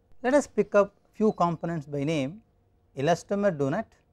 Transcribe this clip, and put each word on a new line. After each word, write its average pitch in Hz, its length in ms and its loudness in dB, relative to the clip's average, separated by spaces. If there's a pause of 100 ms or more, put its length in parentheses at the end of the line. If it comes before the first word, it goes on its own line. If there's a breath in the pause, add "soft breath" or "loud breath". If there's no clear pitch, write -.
(240)
Let 247 100 0
us 285 140 2
pick - 260 -2
up 202 220 2 (180)
few 214 200 2
components 170 520 -2
by 143 200 -6
name, 151 360 -2 (560)
elastomer 175 580 0
donut, 143 300 -2 (260)